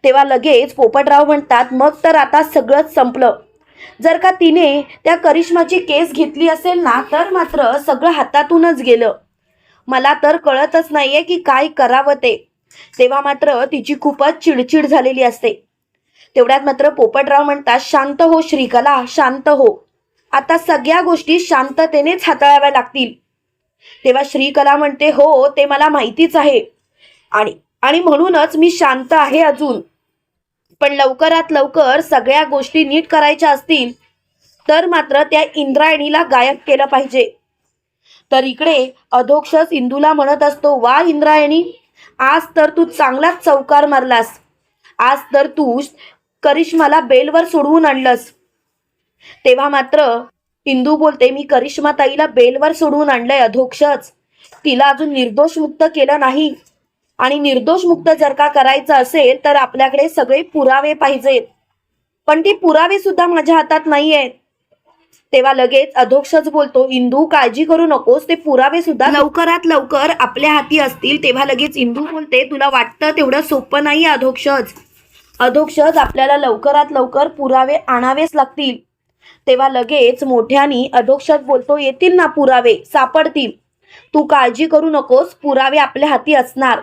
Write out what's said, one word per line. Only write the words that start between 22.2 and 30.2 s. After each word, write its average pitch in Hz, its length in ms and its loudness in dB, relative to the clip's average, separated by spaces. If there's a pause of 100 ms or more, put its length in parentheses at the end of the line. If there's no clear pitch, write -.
हाताळाव्या 285 440 4
लागतील." 254 420 -4 (920)
तेव्हा 262 200 2
श्रीकला 285 520 0
म्हणते, 294 340 0
"हो, 285 380 4
ते 285 160 0
मला 285 240 0
माहितीच 294 480 -2
आहे 285 280 2 (680)
आणि, 214 200 -2 (300)
आणि 294 180 0
म्हणूनच 320 560 0
मी 330 140 4
शांत 262 420 -2
आहे 302 280 2
अजून. 294 400 0 (1000)